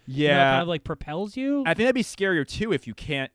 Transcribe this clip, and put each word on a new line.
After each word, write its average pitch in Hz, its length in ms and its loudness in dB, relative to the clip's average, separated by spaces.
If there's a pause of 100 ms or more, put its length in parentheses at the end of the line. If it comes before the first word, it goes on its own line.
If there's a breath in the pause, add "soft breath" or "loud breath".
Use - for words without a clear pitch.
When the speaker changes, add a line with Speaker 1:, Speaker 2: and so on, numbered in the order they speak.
Speaker 1:
Yeah. 143 220 2
Speaker 2:
You 143 40 6
know, 135 200 6
kind 135 100 4
of, 170 40 -4
like, 170 160 -4
propels 165 540 -8
you. 277 240 -2
Speaker 1:
I 165 140 2
think 214 100 0
that'd 262 80 4
be 254 80 2
scarier 185 460 0
too 214 260 -4
if 135 140 -4
you 110 80 -10
can't 139 400 -6